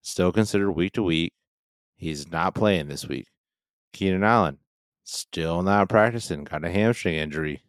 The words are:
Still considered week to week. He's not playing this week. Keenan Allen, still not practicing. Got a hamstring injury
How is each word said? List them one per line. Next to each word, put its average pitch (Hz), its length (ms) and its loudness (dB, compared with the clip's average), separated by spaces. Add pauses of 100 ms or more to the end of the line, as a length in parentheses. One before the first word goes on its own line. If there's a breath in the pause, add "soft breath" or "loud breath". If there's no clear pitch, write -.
Still 90 300 0
considered 101 400 0
week 87 220 -2
to 117 80 -2
week. 82 300 0 (640)
He's 78 340 -10
not 85 240 -2
playing 92 340 2
this 69 200 -10
week. 69 200 -8 (640)
Keenan 95 320 0
Allen, 104 340 4 (460)
still 82 580 -4
not 98 260 4
practicing. 110 560 2
Got 78 200 -8
a 85 60 -4
hamstring 101 460 2
injury 76 520 -4